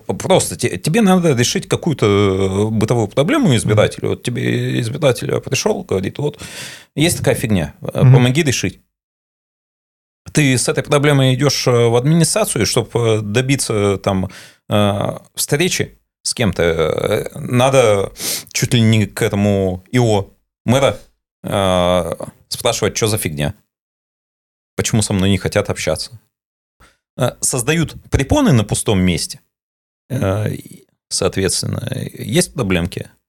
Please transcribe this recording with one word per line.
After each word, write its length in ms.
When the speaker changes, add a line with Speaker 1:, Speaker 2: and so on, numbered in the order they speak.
Speaker 1:
п-, 80
просто 420
те-, 200
тебе 240
надо 340
решить 320
какую-то, 400
э, 640
бытовую 380
проблему 480
избирателю. 540
Вот 120
тебе 580
избиратель 480
пришел, 480
говорит, 300
вот, 200
есть 220
такая 180
фигня, 460
э, 220
Speaker 2:
Мгм. 100
Speaker 1:
помоги 300
решить. 380
Ты 240
с 120
этой 160
проблемой 500
идешь, 320
э, 40
в 80
администрацию, 720
чтоб, 300
э, 260
добиться, 520
э, 240
там, 300
э, 500
встречи 640
с 120
кем-то, 280
э, 760
надо 720
чуть 220
ли 60
не 260
к 160
этому 680
И 80
О 300
мэра, 340
э, 680
спрашивать, 460
че 140
за 100
фигня. 360
Почему 260
со 100
мной 180
не 80
хотят 320
общаться. 500
Э, 240
создают 540
препоны 420
на 120
пустом 360
месте. 400
Э, 440
и, 340
соответственно, 800
есть 360
проблемки. 560